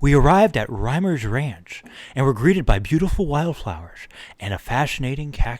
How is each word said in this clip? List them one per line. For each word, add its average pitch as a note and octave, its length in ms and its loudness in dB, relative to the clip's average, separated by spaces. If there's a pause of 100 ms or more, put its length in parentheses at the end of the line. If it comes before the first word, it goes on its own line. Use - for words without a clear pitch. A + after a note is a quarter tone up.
We C#3+ 140 4
arrived D#3+ 420 6
at G#2+ 140 -2
Reimer's C3 560 -2
Ranch G#2+ 580 -6 (300)
and C3 100 -2
were C3+ 100 4
greeted D#3 340 2
by G2+ 100 4
beautiful E3 480 0
wildflowers C#3+ 800 -6 (320)
and G2+ 140 -6
a F#2+ 60 -6
fascinating C#3 720 -4 (280)